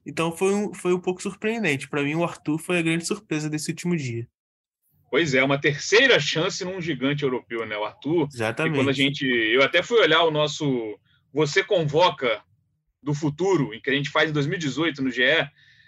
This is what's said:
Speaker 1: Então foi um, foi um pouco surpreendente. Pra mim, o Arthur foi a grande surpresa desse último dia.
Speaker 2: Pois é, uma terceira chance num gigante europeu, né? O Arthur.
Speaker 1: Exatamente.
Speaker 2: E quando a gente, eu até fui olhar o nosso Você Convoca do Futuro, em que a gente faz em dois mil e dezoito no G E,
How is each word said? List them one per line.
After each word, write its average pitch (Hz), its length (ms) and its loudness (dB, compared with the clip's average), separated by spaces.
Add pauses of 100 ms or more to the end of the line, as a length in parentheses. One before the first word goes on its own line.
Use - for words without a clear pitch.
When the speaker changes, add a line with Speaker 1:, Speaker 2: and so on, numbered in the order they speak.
Speaker 1:
Então 165 240 -2
foi 190 240 0
um, 208 180 -2
foi 180 220 -2
um 180 60 0
pouco 185 200 -4
surpreendente. 202 680 -4
Pra 143 160 -2
mim, 147 100 -2
o 165 80 0
Arthur 160 360 -4
foi 180 200 -2
a 165 40 0
grande 165 220 0
surpresa 151 460 -4
desse 151 220 -4
último 175 240 -2
dia. 117 320 -6 (800)
Speaker 2:
Pois 131 240 2
é, 131 80 4
uma 139 180 2
terceira 190 600 4
chance 175 440 -2
num 185 160 -8
gigante 147 440 -2
europeu, 117 420 -4
né? 107 100 -6
O 107 80 -2
Arthur. 143 480 -2
Speaker 1:
Exatamente. 123 420 -2
Speaker 2:
E 139 40 0
quando 135 120 2
a - 20 2
gente, 139 340 0
eu 120 380 4
até 170 180 2
fui 233 160 2
olhar 170 240 6
o 170 80 2
nosso 143 640 -2 (360)
Você 151 320 2
Convoca 151 760 2 (640)
do 147 100 -2
Futuro, 147 600 0
em 113 60 -12
que - 100 -4
a - 20 2
gente 143 180 0
faz 160 200 2
em - 20 -6
dois 147 140 0
mil 170 80 -2
e 190 60 -6
dezoito 139 420 -2
no 131 80 -2
G 123 140 0
E, 151 260 2 (380)